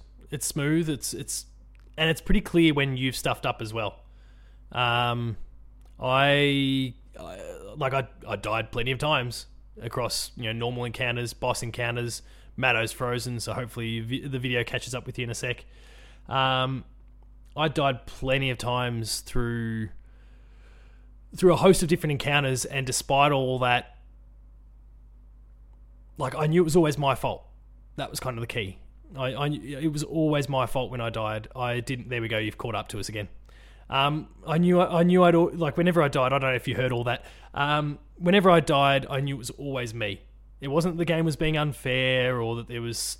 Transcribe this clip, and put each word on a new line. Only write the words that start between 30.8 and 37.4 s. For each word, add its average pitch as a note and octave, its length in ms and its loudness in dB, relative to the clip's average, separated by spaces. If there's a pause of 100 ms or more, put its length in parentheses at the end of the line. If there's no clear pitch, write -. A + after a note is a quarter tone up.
when B2 100 -6
I A#2 80 -2
died. G#2+ 460 -4
I B2 240 -2
didn't, A#2+ 300 -6
there A#2+ 120 -4
we A2+ 60 -4
go, A2 100 -2
you've G#2+ 200 -2
caught - 180 -6
up G#2+ 140 -6
to G#2+ 100 -8
us G2 100 -6
again. G#2 180 -8 (640)
Um, C#3+ 380 0 (200)
I D#3+ 100 0
knew, F3 220 6
I E3+ 240 4
knew F3+ 200 6
I'd F3 120 8
al-, E3+ 160 6
like, D#3+ 260 -2
whenever E3+ 240 4
I C#3+ 60 4
died, C3 240 2
I C#3 80 2
don't C3 100 0
know B2+ 60 2
if A#2 120 -4
you A#2 80 -2
heard B2+ 160 0
all A#2+ 140 0
that. B2 200 -2 (280)